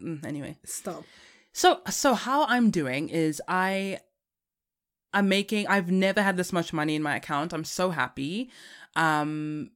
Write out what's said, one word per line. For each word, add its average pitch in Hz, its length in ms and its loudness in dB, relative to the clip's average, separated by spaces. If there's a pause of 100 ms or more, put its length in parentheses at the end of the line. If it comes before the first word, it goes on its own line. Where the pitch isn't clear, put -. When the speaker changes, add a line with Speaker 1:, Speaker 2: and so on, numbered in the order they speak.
Speaker 1:
mm, 151 220 -8
anyway. 139 400 -8
Speaker 2:
Stop. - 400 -10 (480)
Speaker 1:
So, 349 260 4 (100)
so 262 240 2
how 262 320 0
I'm 240 240 4
doing 143 400 -2
is 156 380 0
I, 190 520 -2 (1120)
I'm 196 160 4
making, 202 380 2
I've 190 220 2
never 190 320 4
had 196 160 2
this 180 160 -2
much 170 200 -2
money 156 220 0
in 151 60 -2
my 147 140 -2
account. 151 380 -4
I'm 160 100 -6
so 180 280 -2
happy. 156 600 -4 (440)
Um, 151 800 -2